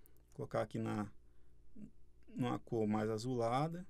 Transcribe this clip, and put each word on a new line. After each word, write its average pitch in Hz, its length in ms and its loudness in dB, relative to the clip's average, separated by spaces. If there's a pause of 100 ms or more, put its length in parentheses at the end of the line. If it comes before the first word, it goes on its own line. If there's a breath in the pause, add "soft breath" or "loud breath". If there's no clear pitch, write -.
(340 soft breath)
Colocar - 280 0
aqui 110 180 0
na, 110 260 0 (1300 soft breath)
numa 123 240 2
cor 110 300 2
mais 110 220 4
azulada. 127 800 2